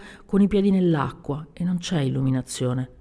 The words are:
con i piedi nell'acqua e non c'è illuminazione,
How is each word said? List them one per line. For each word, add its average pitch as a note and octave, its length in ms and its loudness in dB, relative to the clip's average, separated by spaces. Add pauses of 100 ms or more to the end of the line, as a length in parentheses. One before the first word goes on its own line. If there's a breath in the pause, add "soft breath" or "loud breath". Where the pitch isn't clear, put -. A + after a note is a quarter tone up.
(240 loud breath)
con G3 160 2
i G3+ 60 6
piedi G3+ 240 2
nell'acqua D#3 840 0
e - 120 -8
non F3+ 140 -2
c'è E3+ 220 -2
illuminazione, C3 920 -2 (100)